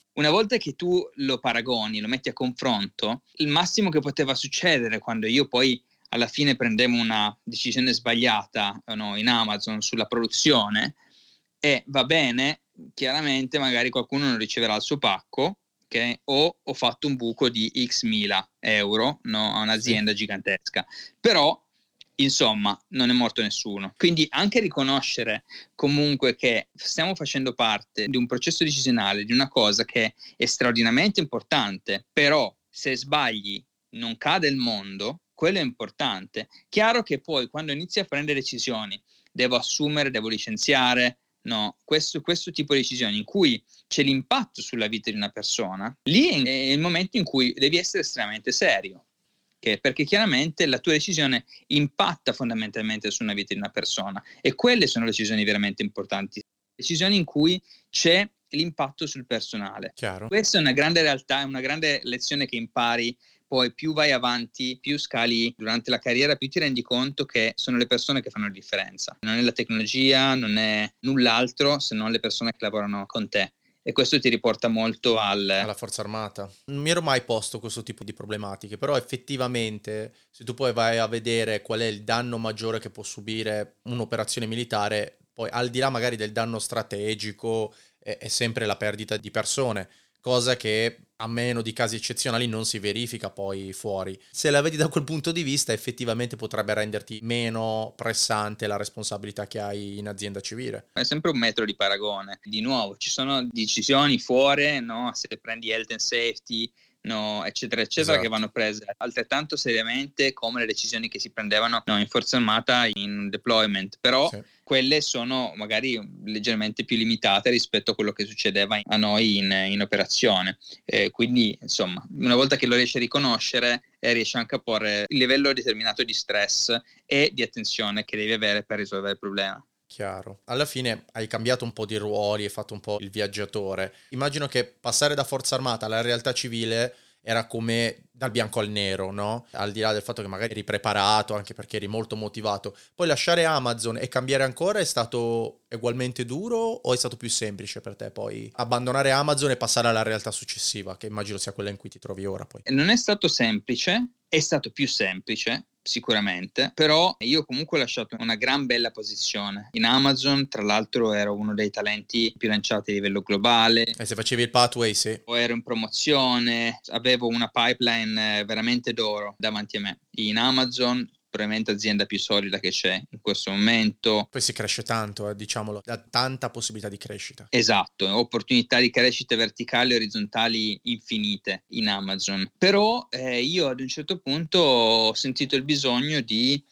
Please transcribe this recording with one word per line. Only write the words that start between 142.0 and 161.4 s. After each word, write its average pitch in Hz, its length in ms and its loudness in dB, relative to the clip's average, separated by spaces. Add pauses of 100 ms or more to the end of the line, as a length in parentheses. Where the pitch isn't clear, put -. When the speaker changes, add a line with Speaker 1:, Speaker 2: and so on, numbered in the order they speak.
Speaker 2:
motivato. 104 580 -4 (200)
Poi 175 140 -2
lasciare 170 360 4
Amazon 117 540 0
e 123 100 -4
cambiare 135 360 0
ancora 175 340 0
è 185 60 2
stato 117 840 -2
ugualmente 120 560 -4
duro 180 320 -4
o 226 380 0
è - 20 2
stato 120 200 -2
più 117 120 -8
semplice 101 520 -4
per 101 160 -12
te 110 140 -10
poi 107 440 -8
abbandonare 127 560 2
Amazon 143 400 2
e 123 60 2
passare 117 320 2
alla 113 140 4
realtà 110 280 -2
successiva, - 640 -6
che 110 120 -10
immagino 104 280 -6
sia 98 160 -6
quella 101 160 -4
in 101 80 -6
cui - 140 -16
ti - 80 -20
trovi 95 260 -10
ora 95 220 -6
poi? - 220 -20
Speaker 1:
Non 139 200 4
è 226 80 6
stato 208 320 2
semplice, 123 840 0 (160)
è 160 120 2
stato 147 300 0
più 135 180 -2
semplice, 104 800 -2 (160)
sicuramente, 104 920 -2
però 156 460 4
io 147 240 2
comunque 147 340 -2
ho - 20 2
lasciato 117 380 -4
una 113 180 -2
gran 131 300 0
bella 120 240 0
posizione 101 800 -6
in 110 120 0
Amazon, 135 640 4
tra 110 140 -4
l'altro 107 500 2
ero 104 220 0
uno 107 200 -2